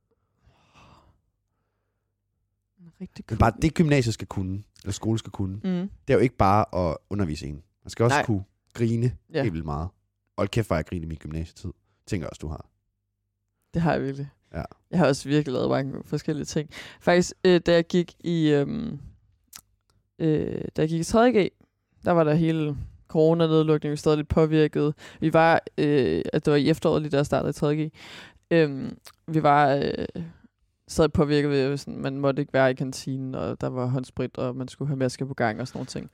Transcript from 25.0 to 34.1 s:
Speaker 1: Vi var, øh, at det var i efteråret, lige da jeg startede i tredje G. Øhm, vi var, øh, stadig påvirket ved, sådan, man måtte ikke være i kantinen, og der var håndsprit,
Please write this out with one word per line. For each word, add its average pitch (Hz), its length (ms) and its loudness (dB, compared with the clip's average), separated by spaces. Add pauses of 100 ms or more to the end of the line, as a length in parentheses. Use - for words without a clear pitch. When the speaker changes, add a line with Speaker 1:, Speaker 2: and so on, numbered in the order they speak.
Speaker 1:
Vi 156 140 0
var, 165 280 6 (160)
øh, 127 440 2 (120)
at 156 120 -2
det 156 60 2
var 147 60 4
i 147 120 2
efteråret, 160 320 0
lige 151 100 -8
da 139 60 0
jeg 147 80 2
startede 143 240 -2
i 147 40 -4
tredje 151 340 -2
G. - 40 -12 (600)
Øhm, 143 460 0 (300)
vi 156 160 0
var, 147 320 6
øh, - 300 -2 (840)
stadig 156 260 2
påvirket 147 380 2
ved, 139 260 2
sådan, - 240 -12
man 139 160 -6
måtte 139 240 0
ikke - 120 -6
være 135 180 4
i - 20 -2
kantinen, 131 600 -6
og - 260 -6
der 135 60 -4
var 127 180 -4
håndsprit, 127 520 -6